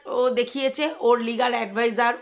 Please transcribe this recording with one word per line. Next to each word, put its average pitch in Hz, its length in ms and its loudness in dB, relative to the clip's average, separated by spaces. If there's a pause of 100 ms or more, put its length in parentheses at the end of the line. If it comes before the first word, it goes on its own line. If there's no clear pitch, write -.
ও 247 240 2
দেখিয়েছে, 262 600 -2 (100)
ওর 240 200 4
লিগ্যাল 233 340 0
অ্যাডভাইজার, 233 680 0